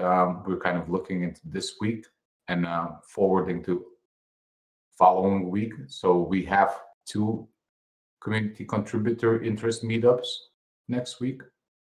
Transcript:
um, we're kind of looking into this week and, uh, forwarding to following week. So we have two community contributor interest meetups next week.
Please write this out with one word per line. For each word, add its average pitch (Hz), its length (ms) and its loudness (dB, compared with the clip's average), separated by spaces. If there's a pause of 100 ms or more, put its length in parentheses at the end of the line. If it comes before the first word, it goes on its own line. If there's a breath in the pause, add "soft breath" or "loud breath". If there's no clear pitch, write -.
um, 90 420 2
we're 92 140 -2
kind 87 180 0
of 82 120 -8
looking 92 340 -2
into 87 220 -6
this 85 340 -8
week 110 260 -4 (440)
and, 87 180 0
uh, 85 220 -4 (180)
forwarding 92 560 0
to - 220 -4 (1120)
following 92 520 4
week. 107 240 -4 (140)
So 90 340 2
we 90 240 0
have 98 360 2 (260)
two 107 400 -2 (720)
community 107 440 -4
contributor 113 760 0
interest 113 420 -2
meetups 113 440 2 (600)
next 123 320 -6
week. 131 200 -6 (460)